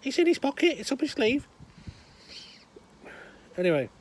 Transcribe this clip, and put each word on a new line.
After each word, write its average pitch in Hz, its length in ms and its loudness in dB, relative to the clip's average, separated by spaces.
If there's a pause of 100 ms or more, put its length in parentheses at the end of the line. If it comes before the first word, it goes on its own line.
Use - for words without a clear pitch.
It's 269 160 -6
in 349 80 4
his 349 120 2
pocket, 302 400 0
it's - 120 -8
up 269 100 -2
his 302 120 -2
sleeve. 262 340 0 (2000)
Anyway 160 320 2 (120)